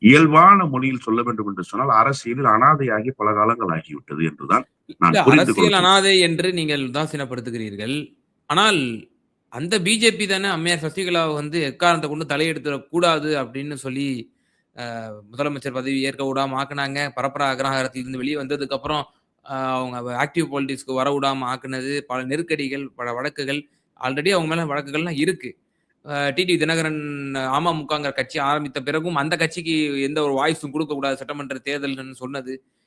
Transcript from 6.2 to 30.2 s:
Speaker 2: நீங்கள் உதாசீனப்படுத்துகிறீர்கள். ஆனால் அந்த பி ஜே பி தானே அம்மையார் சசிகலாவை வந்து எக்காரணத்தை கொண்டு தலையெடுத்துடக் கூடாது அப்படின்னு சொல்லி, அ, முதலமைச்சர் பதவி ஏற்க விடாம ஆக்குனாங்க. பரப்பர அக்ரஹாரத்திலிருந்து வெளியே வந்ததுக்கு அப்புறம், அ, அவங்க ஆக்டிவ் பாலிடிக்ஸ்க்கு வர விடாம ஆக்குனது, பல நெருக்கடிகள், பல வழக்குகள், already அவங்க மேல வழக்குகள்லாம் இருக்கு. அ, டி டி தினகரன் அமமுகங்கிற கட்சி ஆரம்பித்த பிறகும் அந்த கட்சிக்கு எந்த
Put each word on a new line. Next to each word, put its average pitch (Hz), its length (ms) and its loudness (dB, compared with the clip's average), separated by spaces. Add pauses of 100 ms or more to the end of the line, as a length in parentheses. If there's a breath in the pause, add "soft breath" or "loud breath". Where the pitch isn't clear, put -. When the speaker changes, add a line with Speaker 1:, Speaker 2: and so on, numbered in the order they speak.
Speaker 2:
நீங்கள் 151 300 -2
உதாசீனப்படுத்துகிறீர்கள். 123 1120 -6 (540)
ஆனால் 190 300 4 (760)
அந்த 175 280 -2
பி 190 160 2
ஜே 226 180 4
பி 196 120 -4
தானே 190 200 -2
அம்மையார் 170 360 0
சசிகலாவை 165 500 -2
வந்து 147 280 -4
எக்காரணத்தை 151 480 2
கொண்டு 151 160 -6
தலையெடுத்துடக் 143 640 -2
கூடாது 160 500 2
அப்படின்னு 135 360 -6
சொல்லி, 135 340 -6 (680)
அ, 120 100 -10 (420)
முதலமைச்சர் 135 520 -6
பதவி 135 220 -2
ஏற்க 135 220 -2
விடாம 135 340 -2
ஆக்குனாங்க. 139 420 -4 (160)
பரப்பர 135 300 -2
அக்ரஹாரத்திலிருந்து 131 760 -2
வெளியே 143 160 -2
வந்ததுக்கு 139 400 -4
அப்புறம், 143 260 -4 (420)
அ, 139 100 -8 (160)
அவங்க 123 440 -4
ஆக்டிவ் 147 320 0
பாலிடிக்ஸ்க்கு 135 460 -6
வர 131 180 2
விடாம 135 380 0
ஆக்குனது, 131 520 -6
பல 127 220 -6
நெருக்கடிகள், 139 640 -4 (100)
பல 120 180 -6
வழக்குகள், 143 480 -6 (400)
already 139 300 -2
அவங்க 170 160 2
மேல 165 180 0
வழக்குகள்லாம் 147 500 -2
இருக்கு. 151 340 -2 (560)
அ, 143 260 -2
டி 170 120 0
டி 180 120 2
தினகரன் 156 440 0 (500)
அமமுகங்கிற 147 640 0
கட்சி - 260 -4
ஆரம்பித்த 143 420 -2
பிறகும் 156 340 -2
அந்த 147 200 0
கட்சிக்கு 165 400 -2 (260)
எந்த 147 220 -2